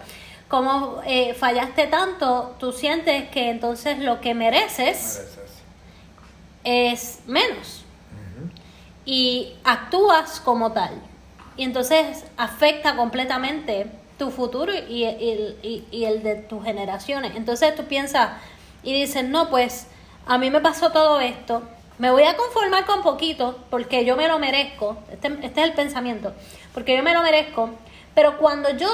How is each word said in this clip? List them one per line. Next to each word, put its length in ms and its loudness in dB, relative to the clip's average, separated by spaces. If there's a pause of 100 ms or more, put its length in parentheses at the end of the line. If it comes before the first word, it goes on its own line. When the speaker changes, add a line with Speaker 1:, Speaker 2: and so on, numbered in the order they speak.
(480)
Speaker 1:
Como, 560 0
eh, 300 0
fallaste 540 0
tanto, 720 0
tú 140 -6
sientes 560 -2
que 220 -2
entonces 480 -4
lo 220 -2
que 140 -2
mereces 840 0
Speaker 2:
Mereces. 440 -18 (1040)
Speaker 1:
es 600 0
menos. 580 -2 (280)
Speaker 2:
Ujú. 360 -14 (560)
Speaker 1:
Y 480 0 (120)
actúas 760 2
como 320 0
tal. 200 -2 (640)
Y 80 -6
entonces 600 0 (120)
afecta 600 0
completamente 880 -2 (320)
tu 120 -4
futuro 420 -4
y, 320 -4
y, 580 -4
y, 280 -8
y 140 -4
el 180 0
de 140 -2
tus 280 -12
generaciones. 720 -6
Entonces 380 2
tú 100 -8
piensas 460 0 (520)
y 100 -6
dices, 320 0
"No, 260 2
pues, 360 0 (400)
a 120 4
mí 120 2
me 100 4
pasó 320 2
todo 280 6
esto, 420 -4 (360)
me 120 2
voy 140 8
a 120 4
conformar 500 0
con 160 0
poquito 560 -2 (120)
porque 340 0
yo 120 2
me 120 2
lo 100 2
merezco". 580 -2 (140)
Este, 180 -6 (140)
este 200 -2
es 60 6
el 40 -2
pensamiento, 640 -4 (400)
"porque 220 0
yo 60 0
me 120 4
lo 80 4
merezco, 480 2 (440)
pero 240 6
cuando 380 4
yo 180 0